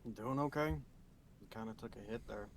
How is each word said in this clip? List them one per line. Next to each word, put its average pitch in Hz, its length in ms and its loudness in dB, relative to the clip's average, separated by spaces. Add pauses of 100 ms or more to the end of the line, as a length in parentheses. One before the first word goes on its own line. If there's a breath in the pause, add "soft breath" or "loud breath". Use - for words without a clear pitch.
You 120 80 -4
doing 113 260 2
okay? 147 320 6 (680)
You - 100 -16
kinda 113 300 -4
took 113 160 -6
a 107 140 -10
hit 117 180 -2
there. 104 280 -4